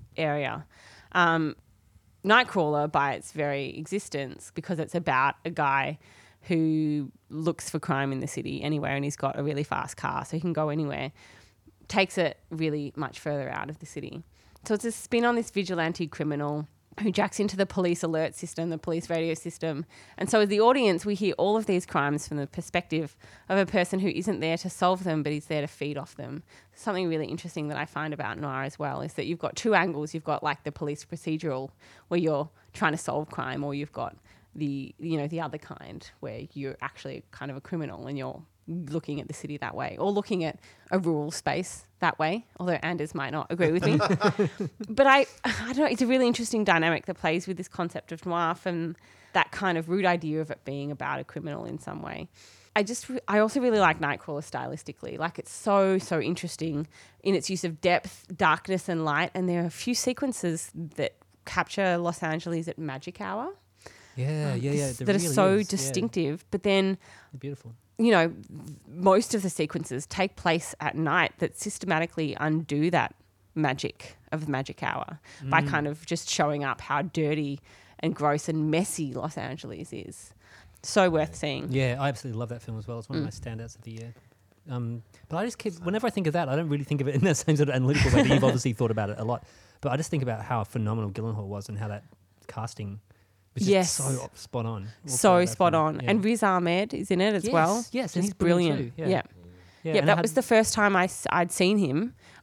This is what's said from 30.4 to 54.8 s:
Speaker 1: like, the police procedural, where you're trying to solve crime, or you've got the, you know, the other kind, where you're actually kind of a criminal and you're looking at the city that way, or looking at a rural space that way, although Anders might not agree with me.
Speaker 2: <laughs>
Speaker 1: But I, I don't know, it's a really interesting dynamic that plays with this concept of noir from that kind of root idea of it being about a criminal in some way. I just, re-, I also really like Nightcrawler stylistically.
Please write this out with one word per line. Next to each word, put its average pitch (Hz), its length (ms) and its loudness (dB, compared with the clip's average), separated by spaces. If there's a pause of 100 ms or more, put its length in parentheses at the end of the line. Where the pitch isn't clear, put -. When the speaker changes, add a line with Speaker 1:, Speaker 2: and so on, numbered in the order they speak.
Speaker 1:
like, 147 220 -4
the 151 80 -6
police 147 320 -6
procedural, 156 680 -6 (360)
where 175 120 0
you're 156 300 0 (220)
trying 151 220 2
to 160 40 -2
solve 147 320 -4
crime, 131 360 -6
or 143 100 -4
you've 143 180 -8
got - 220 -8 (400)
the, 139 420 -6
you 160 200 -2
know, 147 100 -2
the 165 140 -6
other 156 160 -6
kind, - 520 -16 (120)
where 117 220 -10 (100)
you're 135 280 -8
actually 135 500 -10
kind 135 200 -10
of 131 60 -10
a 139 40 -12
criminal 151 460 -8
and 143 100 -6
you're 131 240 -8 (260)
looking 151 540 -6
at - 60 -12
the 151 60 -10
city 147 240 -10
that - 180 -8
way, 131 240 -6
or 190 120 2
looking 202 320 0
at 156 140 -4 (320)
a 185 80 2
rural 160 320 0
space 156 540 -4 (160)
that - 180 0
way, 170 260 0 (160)
although 175 220 0
Anders 160 320 -2
might 135 180 -4
not 147 200 -2
agree 170 200 4
with 175 140 2
me. 156 140 6
Speaker 2:
<laughs> 196 920 2
Speaker 1:
But 262 180 6
I, 269 200 8 (160)
I 233 300 -4
don't 247 40 -6
know, 302 80 4
it's 240 160 2
a 240 60 4
really 262 180 4
interesting 240 380 2
dynamic 165 420 2
that 185 100 -6
plays 170 320 -2
with 185 100 -6
this 180 100 -10
concept - 440 -8
of 165 140 -10
noir 170 300 0
from 170 400 -4 (380)
that - 180 2
kind 185 260 0
of 160 120 -4
root 185 160 0
idea 160 360 0
of 156 80 -6
it - 160 -10
being 139 240 -6
about 139 300 -6
a 131 40 -8
criminal 147 420 -10
in 131 140 -8
some - 220 -12
way. - 260 -10 (480)
I 214 80 6
just, 226 240 -6
re-, 254 200 -6
I 202 120 4
also 220 220 4
really 233 180 6
like 160 200 6
Nightcrawler 147 440 -4
stylistically. 127 760 -10